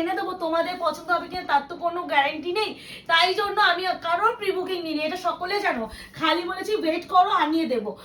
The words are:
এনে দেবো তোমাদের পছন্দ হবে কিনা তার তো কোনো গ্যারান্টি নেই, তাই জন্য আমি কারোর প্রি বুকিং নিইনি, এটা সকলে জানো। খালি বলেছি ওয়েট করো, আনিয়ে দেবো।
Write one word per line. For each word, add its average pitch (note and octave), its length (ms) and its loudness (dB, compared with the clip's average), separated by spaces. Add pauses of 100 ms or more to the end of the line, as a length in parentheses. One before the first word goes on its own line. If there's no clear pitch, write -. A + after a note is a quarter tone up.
এনে F4+ 180 0
দেবো F#4 120 -2 (120)
তোমাদের E4 400 0
পছন্দ D4+ 320 -2
হবে F4 160 -2
কিনা F4+ 200 -6
তার C#4+ 180 4
তো F4 40 -10 (100)
কোনো E4+ 160 0 (120)
গ্যারান্টি D4+ 480 0
নেই, G#4 120 0 (400)
তাই E4+ 180 6 (100)
জন্য G4+ 180 0 (140)
আমি F4+ 120 0 (220)
কারোর F#4+ 340 2
প্রি G4+ 180 -4
বুকিং F4+ 280 -4
নিইনি, D4+ 220 -2
এটা F4+ 200 -4
সকলে F4 280 -2 (100)
জানো। C4 180 0 (360)
খালি D#4+ 320 2
বলেছি F#4+ 200 -4 (100)
ওয়েট E4 320 0
করো, F#4 180 6 (120)
আনিয়ে D#4 300 0
দেবো। G#3 180 -2 (140)